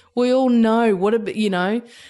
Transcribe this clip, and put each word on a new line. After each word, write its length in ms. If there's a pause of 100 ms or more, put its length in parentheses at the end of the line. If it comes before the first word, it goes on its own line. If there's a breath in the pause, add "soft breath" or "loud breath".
(140 loud breath)
we 200
all 160
know. 440
What 200
a 60
bit," 160
you 120
know? 320 (300 loud breath)